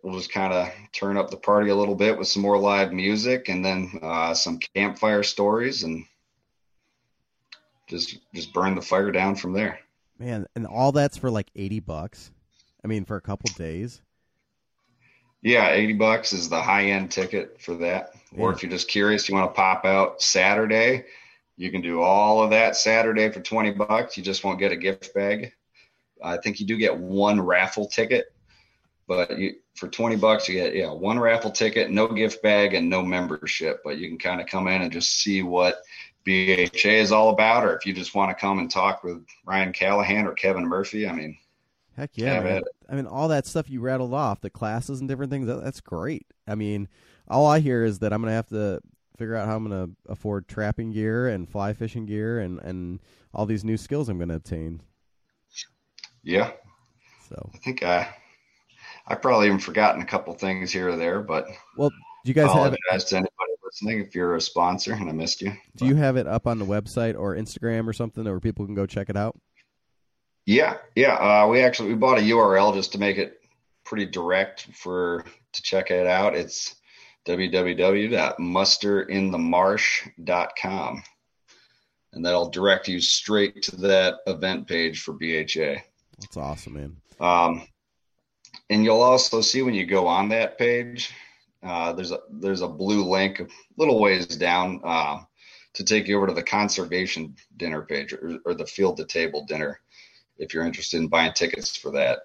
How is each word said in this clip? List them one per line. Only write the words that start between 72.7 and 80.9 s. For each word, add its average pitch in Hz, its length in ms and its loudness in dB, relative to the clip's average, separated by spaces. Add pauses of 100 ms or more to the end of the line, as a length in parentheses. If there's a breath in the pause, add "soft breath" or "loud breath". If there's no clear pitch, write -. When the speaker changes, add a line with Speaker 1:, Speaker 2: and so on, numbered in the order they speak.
Speaker 1:
just 98 220 -2
to 101 40 -6
make 101 200 2
it - 240 -6 (420)
pretty 104 220 -4
direct 92 680 -2
for, 87 520 -4 (260 loud breath)
to - 100 -10
check 95 300 -2
it 90 160 2
out. 95 280 4
It's - 400 -6 (500 soft breath)
w 90 260 -2
w 90 240 0
w 98 320 4
dot 117 320 0
muster 95 640 0
in 98 300 -2
the 87 60 -4
marsh 90 720 2 (160)
dot 87 340 -2
com, 87 460 -6 (1120 soft breath)